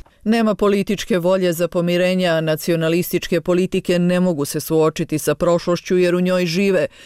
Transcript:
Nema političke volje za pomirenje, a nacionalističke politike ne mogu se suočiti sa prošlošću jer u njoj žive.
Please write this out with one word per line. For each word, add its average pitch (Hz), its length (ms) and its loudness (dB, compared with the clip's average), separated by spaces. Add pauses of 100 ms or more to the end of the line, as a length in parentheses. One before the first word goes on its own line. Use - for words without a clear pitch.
(240)
Nema 220 320 2
političke 202 640 0
volje 180 340 2
za 170 140 -2
pomirenje, 180 600 0
a 160 140 0
nacionalističke 165 1000 -2
politike 180 580 0
ne 180 200 2
mogu 170 260 0
se 151 140 -6
suočiti 156 600 0
sa 147 160 -2
prošlošću 175 600 0
jer 180 180 2
u 180 60 0
njoj 180 240 0
žive. 180 420 0 (180)